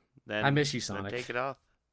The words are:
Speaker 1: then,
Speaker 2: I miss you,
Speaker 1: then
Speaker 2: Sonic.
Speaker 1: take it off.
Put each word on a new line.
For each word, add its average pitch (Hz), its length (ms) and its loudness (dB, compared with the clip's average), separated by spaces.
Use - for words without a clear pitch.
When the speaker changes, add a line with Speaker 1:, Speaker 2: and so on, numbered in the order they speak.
Speaker 1:
then, 107 200 0
Speaker 2:
I 139 60 6
miss 143 220 4
you, 123 80 -2
Speaker 1:
then - 60 -4
Speaker 2:
Sonic. 98 140 -4
Speaker 1:
take 123 180 -6
it 120 60 -4
off. 127 200 -2